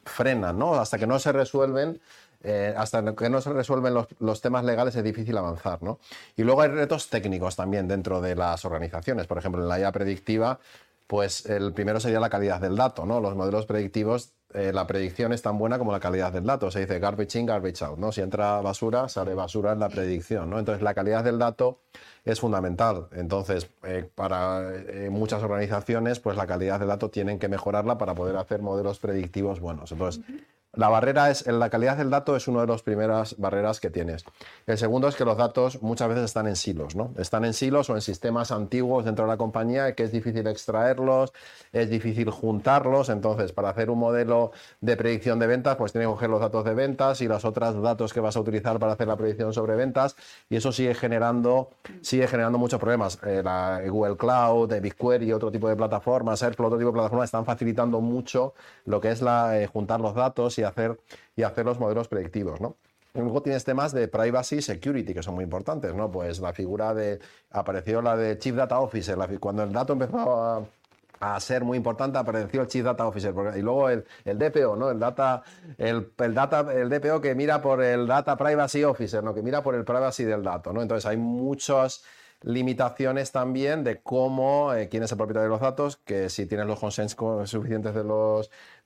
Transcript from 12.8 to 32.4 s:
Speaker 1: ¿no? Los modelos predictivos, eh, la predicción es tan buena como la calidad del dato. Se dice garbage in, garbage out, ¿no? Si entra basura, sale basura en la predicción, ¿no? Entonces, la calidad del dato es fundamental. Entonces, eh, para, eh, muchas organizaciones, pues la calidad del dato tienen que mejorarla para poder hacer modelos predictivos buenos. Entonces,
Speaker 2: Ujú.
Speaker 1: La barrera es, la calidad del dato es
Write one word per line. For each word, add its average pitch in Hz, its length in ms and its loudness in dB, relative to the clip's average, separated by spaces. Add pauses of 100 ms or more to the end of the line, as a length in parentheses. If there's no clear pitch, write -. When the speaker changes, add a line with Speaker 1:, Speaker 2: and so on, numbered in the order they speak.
Speaker 1:
¿no? 101 140 0
Los 98 160 -2
modelos 98 300 0
predictivos, 107 680 -2 (200)
eh, 98 200 -2
la 92 140 0
predicción 98 460 -2
es 113 80 -6
tan 107 180 -2
buena 113 180 0
como 117 140 -2
la 98 80 0
calidad 90 340 0
del 90 120 -2
dato. 120 260 0
Se 98 80 -4
dice 92 200 -2
garbage 101 400 -2
in, 120 60 -2
garbage 92 400 -2
out, 76 140 -8
¿no? 107 120 -2
Si 101 100 -4
entra 104 400 0
basura, 113 460 0
sale 95 280 -4
basura 98 380 0
en 107 60 -2
la 104 100 0
predicción, 92 600 -4
¿no? 104 80 -4
Entonces, 107 240 -2
la 104 120 0
calidad 104 300 0
del 117 140 2
dato 120 440 0 (440)
es 110 140 0
fundamental. 92 720 0
Entonces, 90 580 -4 (140)
eh, 92 320 -6
para, 92 580 -2
eh, 98 380 -8
muchas 107 320 -2
organizaciones, 107 760 -2
pues 101 180 -2
la 95 100 -2
calidad 95 320 0
del 98 80 -2
dato 101 240 -2
tienen 101 260 -4
que 101 120 -4
mejorarla 104 500 -2
para 92 160 -2
poder 92 220 -2
hacer 101 260 -4
modelos 101 360 -2
predictivos 98 600 -4
buenos. 80 320 -10
Entonces, 85 360 -4
Speaker 2:
Ujú. 277 120 -12 (340)
Speaker 1:
La 110 140 4
barrera 139 420 6
es, - 180 -2
la 117 220 2
calidad 123 280 2
del 139 120 0
dato 139 280 2
es - 100 -4